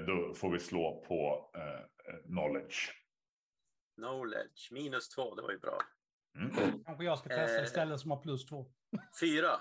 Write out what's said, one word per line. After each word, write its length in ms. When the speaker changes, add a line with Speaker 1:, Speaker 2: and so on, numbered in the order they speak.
Speaker 1:
då 280
får 180
vi 80
slå 480
på, 460
eh, 720
knowledge. 640
Speaker 2:
Knowledge, 760
minus 360
två, 260
det 80
var 80
ju 80
bra. 200
Speaker 1:
Mm. 480
Speaker 3:
Kanske 200
jag 140
ska 100
testa 300
Speaker 2:
Eh, 60
Speaker 3:
istället 360
som 100
har 120
plus 240
två. 260
Speaker 2:
fyra, 300